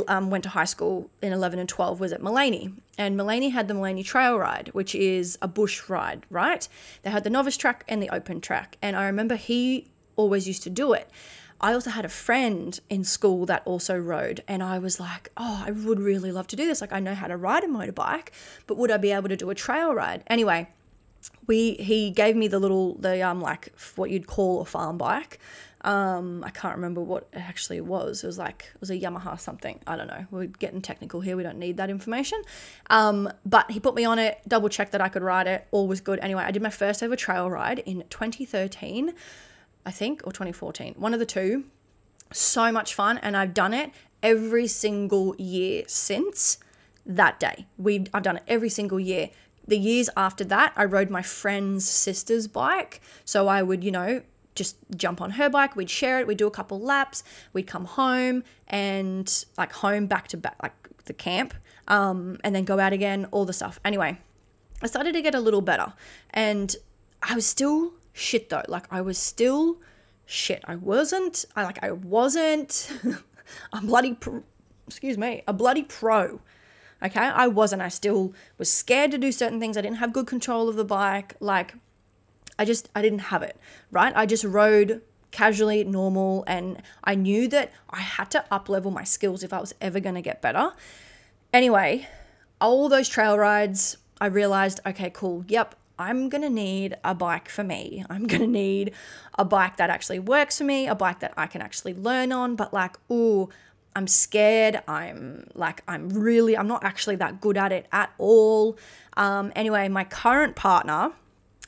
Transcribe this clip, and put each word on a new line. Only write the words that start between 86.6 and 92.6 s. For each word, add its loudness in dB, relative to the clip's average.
I 2
knew 4
that 2
I -8
had -6
to 2
up-level -2
my -6
skills -2
if -10
I -2
was -10
ever -2
gonna -4
get -6
better. 2
Anyway, 4
all 4